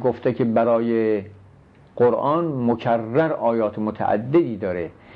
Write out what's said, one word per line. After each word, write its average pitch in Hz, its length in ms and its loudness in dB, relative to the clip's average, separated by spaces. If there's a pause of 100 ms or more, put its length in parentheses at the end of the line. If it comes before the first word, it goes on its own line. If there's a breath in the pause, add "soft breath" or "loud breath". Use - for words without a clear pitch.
گفته 123 280 0
که 127 120 0
برای 113 800 2 (720)
قرآن 127 760 2
مکرر 117 600 0
آیات 113 460 0
متعددی 110 800 0
داره 90 340 -4 (260 loud breath)